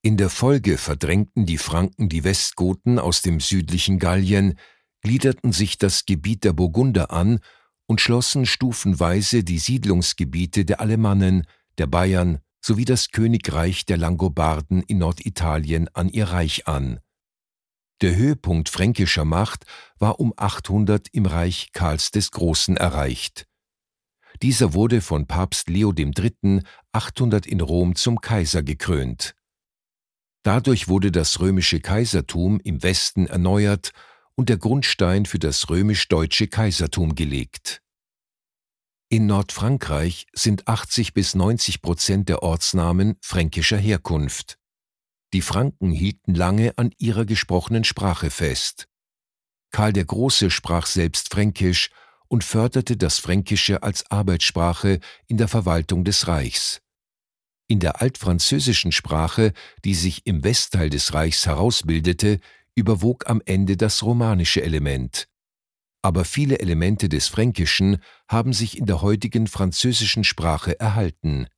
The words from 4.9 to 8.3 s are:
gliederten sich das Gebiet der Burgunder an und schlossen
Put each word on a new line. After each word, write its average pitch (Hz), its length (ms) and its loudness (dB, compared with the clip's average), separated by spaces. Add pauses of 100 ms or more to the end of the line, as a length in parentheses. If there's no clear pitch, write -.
gliederten 123 500 0
sich 90 260 0
das - 280 0
Gebiet 98 380 -2
der 95 80 4
Burgunder 90 580 2
an 95 300 2 (460)
und 113 140 0
schlossen 123 460 0